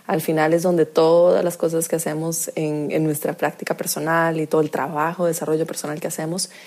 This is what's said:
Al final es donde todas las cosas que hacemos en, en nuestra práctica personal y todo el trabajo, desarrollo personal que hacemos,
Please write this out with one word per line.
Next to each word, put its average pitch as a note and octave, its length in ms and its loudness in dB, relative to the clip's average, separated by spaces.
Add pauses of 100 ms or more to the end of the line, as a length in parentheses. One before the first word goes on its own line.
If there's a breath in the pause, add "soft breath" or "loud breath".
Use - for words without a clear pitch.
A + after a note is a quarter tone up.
Al D#3 140 0
final D#3 340 2
es E3+ 100 2
donde F3 220 4
todas E3+ 600 4
las F3 100 -2
cosas E3 320 -2
que - 80 -2
hacemos D#3+ 600 -4
en, D3+ 360 -2
en D#3 140 2
nuestra D3 280 -2
práctica - 440 -4
personal E3 600 0
y D#3 80 -2
todo D#3 120 2
el D3+ 100 2
trabajo, D#3+ 560 -2
desarrollo D#3+ 400 0
personal D3+ 360 -6
que E3+ 60 -4
hacemos, E3 420 -4 (180 loud breath)